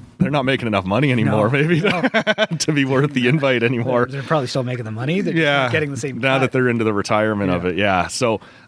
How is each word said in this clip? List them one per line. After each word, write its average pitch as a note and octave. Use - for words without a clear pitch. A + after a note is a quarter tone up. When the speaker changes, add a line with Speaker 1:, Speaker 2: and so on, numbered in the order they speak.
Speaker 1:
They're -
not C#3+
making B2+
enough G2
money B2+
anymore, G#2+
Speaker 2:
No, -
Speaker 1:
maybe, D3+
Speaker 2:
no. F#3
Speaker 1:
<laughs> G#3+
to -
be C#3
worth C3+
the A#2+
invite C3+
anymore. A#2+
Speaker 2:
They're, C3+
they're A#2
probably C#3+
still C3+
making A#2+
the A2
money. C3+
They're F3
just E3
Speaker 1:
Yeah. C#3+
Speaker 2:
not A#2+
getting D3+
the C3+
same B2+
Speaker 1:
Now C3
Speaker 2:
cut. C3+
Speaker 1:
that C3
they're B2+
into A#2
the A2
retirement G#2
of F2
Speaker 2:
Yeah. F2+
Speaker 1:
it, E2+
yeah. F#2+
So, A2+